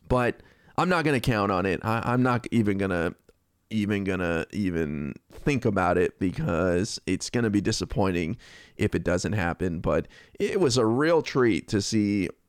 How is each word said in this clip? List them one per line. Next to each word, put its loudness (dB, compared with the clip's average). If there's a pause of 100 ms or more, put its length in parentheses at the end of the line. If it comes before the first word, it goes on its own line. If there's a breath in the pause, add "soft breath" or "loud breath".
But 0 (380 soft breath)
I'm 2
not 2
gonna 2
count 2
on 2
it. 0
I, 0 (120)
I'm 2
not 0
even 2
gonna, -2 (540)
even -2
gonna -2
even -4 (180)
think -2
about 2
it 0
because -2
it's -2
gonna 0
be 2
disappointing -2 (400 loud breath)
if 0
it -2
doesn't 0
happen. -2
But 0 (320 loud breath)
it -2
was 2
a 4
real 4
treat 2
to 0
see 0 (180)